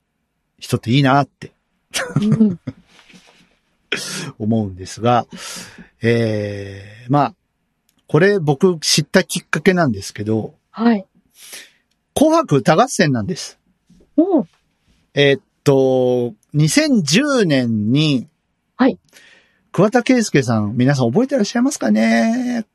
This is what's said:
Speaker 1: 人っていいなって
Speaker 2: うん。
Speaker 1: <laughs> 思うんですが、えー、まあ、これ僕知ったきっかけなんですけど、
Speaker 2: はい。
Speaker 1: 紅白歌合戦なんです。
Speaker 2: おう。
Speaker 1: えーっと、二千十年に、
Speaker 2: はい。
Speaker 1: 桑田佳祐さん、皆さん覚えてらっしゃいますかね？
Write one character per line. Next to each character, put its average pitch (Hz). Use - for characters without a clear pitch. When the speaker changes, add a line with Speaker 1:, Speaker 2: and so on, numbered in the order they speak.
Speaker 1:
人 -
っ -
て 110
い 139
い 143
な 139
っ -
て -
Speaker 2:
う 208
ん。 214
Speaker 1:
<laughs> -
思 110
う -
ん 92
で 92
す -
が、 120
え 104
ー、 123
ま 143
あ、 131
こ 151
れ 196
僕 160
知 -
っ -
た 185
き -
っ -
か 160
け 185
な 170
ん 120
で 95
す -
け 107
ど、 107
Speaker 2:
は 226
い。 190
Speaker 1:
紅 311
白 202
歌 156
合 240
戦 160
な 120
ん 98
で 175
す。 -
Speaker 2:
お 330
う。 165
Speaker 1:
え 143
ー 135
っ -
と、 127
二 151
千 277
十 233
年 117
に、 143
Speaker 2:
は 262
い。 -
Speaker 1:
桑 208
田 240
佳 262
祐 156
さ 113
ん、 104
皆 131
さ 131
ん 117
覚 208
え 269
て 285
ら 233
っ -
し -
ゃ 240
い -
ま 277
す -
か -
ね？ 226